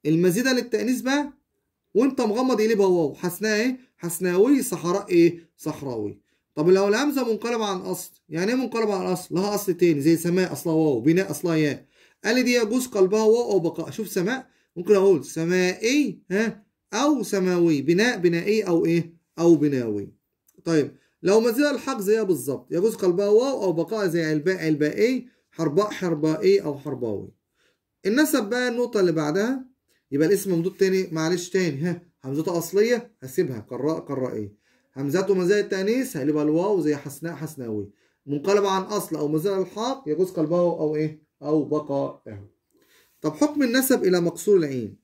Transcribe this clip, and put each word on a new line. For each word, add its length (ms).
المزيدة 460
للتأنيث 480
بقى 320
وأنت 260
مغمض 400
يقلبها 260
واو، 280
حسناء 460
إيه؟ 180
حسناوي، 640
صحراء 460
إيه؟ 480
صحراوي. 640
طب 140
لو 200
الهمزة 440
منقلبة 320
عن 140
أصل، 320
يعني 220
إيه 60
منقلبة 380
عن 120
أصل؟ 280
لها 200
أصل 200
تاني 260
زي 160
سماء 360
أصلها 220
واو، 260
بناء 300
أصلها 260
ياء. 300
قال 100
لي 80
دي 120
يجوز 320
قلبها 360
واو 280
أو 80
بقاء. 320
شوف 180
سماء، 380
ممكن 180
أقول 300
سمائي، 1040
ها؟ 360
أو 300
سماوي، 600
بناء 360
بنائي 440
أو 240
إيه؟ 280
أو 160
بناوي. 580
طيب 320
لو 180
مزيدة 300
الحق 300
زيها 220
بالظبط، 500
يجوز 220
قلبها 340
واو 340
أو 100
بقاء 340
زي 180
علباء 400
علبائي، 640
حرباء 400
حربائي 720
أو 160
حرباوي. 540
النسب 420
بقى 200
النقطة 320
اللي 120
بعدها، 520
يبقى 160
الاسم 260
ممدود 220
تاني، 360
معلش 360
تاني، 340
ها؟ 200
همزته 340
أصلية 540
هسيبها 380
قراء 400
قرائي، 520
همزته 380
مزايا 260
التأنيث 560
هقلبها 260
الواو 380
زي 160
حسناء 380
حسناوي، 560
منقلبة 420
عن 140
أصل 340
أو 120
مزيدة 300
الحاق 480
يجوز 240
قلبها 300
أو 360
إيه؟ 260
أو 220
بقاء. 580
طب 120
حكم 300
النسب 420
إلى 160
مكسور 360
العين 460